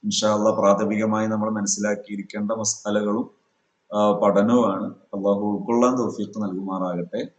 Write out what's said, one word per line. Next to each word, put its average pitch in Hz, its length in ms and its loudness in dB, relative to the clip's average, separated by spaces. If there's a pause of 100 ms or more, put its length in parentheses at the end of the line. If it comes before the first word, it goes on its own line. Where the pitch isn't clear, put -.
ഇൻഷാ 107 300 0
അല്ലാഹ് 104 220 2
പ്രാഥമികമായി 107 680 2
നമ്മൾ 110 240 -2
മനസ്സിലാക്കിയിരിക്കേണ്ട 104 1000 -4
മസാലകളും, 107 760 -2 (640)
ആ, 104 180 4
പഠനവുമാണ്. 104 720 4
അല്ലാഹു 101 760 -2
ഉൾക്കൊള്ളാൻ 120 400 2
തൗഫീഖ് 104 440 -4
നൽകുമാറാകട്ടെ. 92 880 -6 (100)